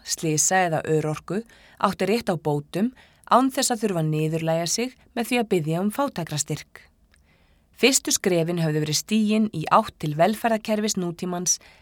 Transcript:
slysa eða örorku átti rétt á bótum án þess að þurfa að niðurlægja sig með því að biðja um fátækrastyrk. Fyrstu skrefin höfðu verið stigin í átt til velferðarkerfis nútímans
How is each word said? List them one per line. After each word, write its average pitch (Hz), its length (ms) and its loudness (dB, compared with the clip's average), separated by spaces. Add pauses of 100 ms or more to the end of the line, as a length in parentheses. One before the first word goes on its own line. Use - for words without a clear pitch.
slysa 165 640 0
eða 156 180 0
örorku 156 560 -2 (400)
átti 190 260 0
rétt 226 220 0
á 165 80 0
bótum 160 560 -2 (340)
án 254 240 4
þess 254 220 0
að 233 80 -4
þurfa 180 220 0
að 156 80 0
niðurlægja 160 580 0
sig 247 240 -4 (240)
með 233 100 -4
því 247 120 2
að 220 120 -2
biðja 165 300 0
um 208 100 0
fátækrastyrk. - 920 -6 (920)
Fyrstu 269 320 2
skrefin 175 480 0
höfðu 156 240 0
verið 151 160 -2
stigin 214 460 2 (100)
í 160 60 -4 (100)
átt 214 320 4
til 147 160 -4
velferðarkerfis 214 800 0
nútímans 180 600 -4 (220)